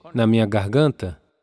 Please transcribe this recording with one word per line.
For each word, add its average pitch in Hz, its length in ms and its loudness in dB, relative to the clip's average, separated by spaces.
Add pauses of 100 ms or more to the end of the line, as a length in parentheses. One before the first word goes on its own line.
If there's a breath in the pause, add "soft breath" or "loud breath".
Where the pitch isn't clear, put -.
(140)
na 117 120 0
minha 113 200 2
garganta, 104 760 -2 (220)